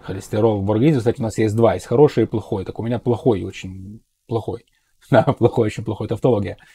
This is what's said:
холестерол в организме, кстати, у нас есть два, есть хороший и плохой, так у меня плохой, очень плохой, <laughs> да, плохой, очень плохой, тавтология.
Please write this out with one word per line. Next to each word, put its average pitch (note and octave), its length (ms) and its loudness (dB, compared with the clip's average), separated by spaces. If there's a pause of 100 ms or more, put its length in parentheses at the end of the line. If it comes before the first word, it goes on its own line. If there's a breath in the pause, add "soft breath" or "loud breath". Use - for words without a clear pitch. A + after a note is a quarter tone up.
холестерол G#2 600 -2
в G2 80 -2
организме, B2+ 280 4
кстати, A2 200 0
у B2 60 -4
нас A2 140 -4
есть A2 180 2
два, A2+ 180 4
есть - 120 -8
хороший A#2+ 360 4
и G#2+ 40 4
плохой, G2+ 380 -6
так - 140 -10
у G#2+ 60 -8
меня A#2 160 -4
плохой, A2 420 0
очень F#2+ 580 -14 (280)
плохой, G#2+ 360 -6 (220)
<laughs> - 240 -18
да, C#3 140 6
плохой, A2+ 420 0
очень G#2+ 160 -6
плохой, G#2+ 240 -6
тавтология. G#2 500 0 (180 soft breath)